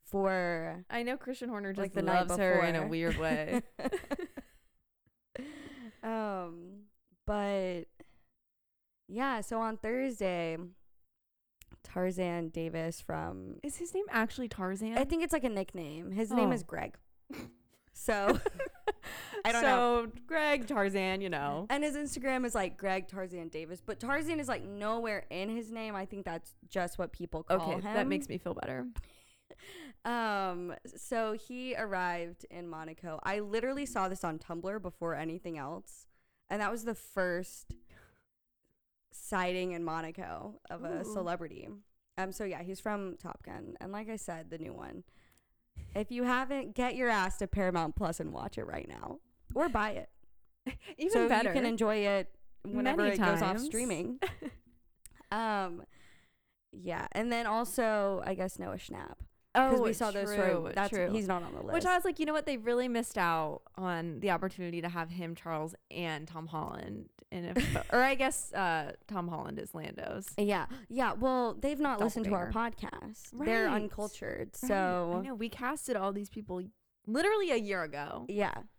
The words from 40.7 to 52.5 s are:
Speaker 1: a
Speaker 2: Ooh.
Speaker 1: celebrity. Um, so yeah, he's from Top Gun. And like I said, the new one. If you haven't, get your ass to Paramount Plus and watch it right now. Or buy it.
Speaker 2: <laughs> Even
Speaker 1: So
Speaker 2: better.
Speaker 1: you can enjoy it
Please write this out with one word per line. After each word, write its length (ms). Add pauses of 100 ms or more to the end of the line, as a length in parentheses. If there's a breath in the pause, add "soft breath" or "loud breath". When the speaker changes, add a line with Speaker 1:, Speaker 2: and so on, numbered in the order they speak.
Speaker 1:
a 160
Speaker 2:
Ooh. 20
Speaker 1:
celebrity. 640 (500)
Um, 140
so 140
yeah, 180
he's 160
from 380
Top 260
Gun. 380
And 100
like 180
I 60
said, 340
the 100
new 120
one. 320 (880 soft breath)
If 180
you 120
haven't, 500
get 220
your 140
ass 300
to 80
Paramount 500
Plus 240
and 100
watch 260
it 80
right 220
now. 320 (340)
Or 140
buy 240
it. 180 (560)
Speaker 2:
<laughs> 320
Even 140
Speaker 1:
So 160
Speaker 2:
better. 220
Speaker 1:
you 60
can 100
enjoy 320
it 360 (300)